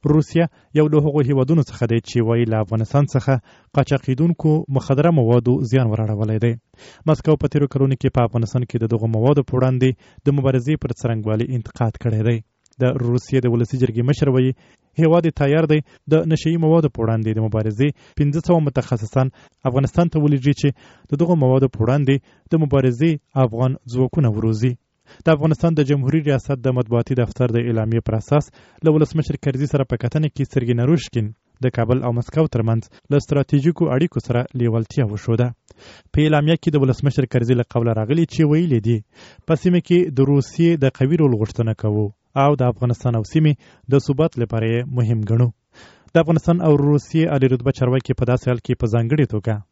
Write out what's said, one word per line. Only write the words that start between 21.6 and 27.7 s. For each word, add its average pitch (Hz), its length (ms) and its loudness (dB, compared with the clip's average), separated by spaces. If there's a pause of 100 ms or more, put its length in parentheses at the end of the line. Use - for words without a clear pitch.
په 110 80 -10
وړاندې 131 340 2 (340)
د 160 120 2
مبارزې 135 480 2 (240)
افغان 127 380 0 (220)
ځواکونه 127 360 0
وروزي. 110 480 -2 (460)
د - 80 2
افغانستان 160 420 0
د 147 140 0
جمهوري 143 320 0
ریاست 139 420 -2
د 131 140 0
مطبوعاتي 120 420 -2
دفتر 117 340 -2
د 117 60 0
اعلامیې 113 480 -2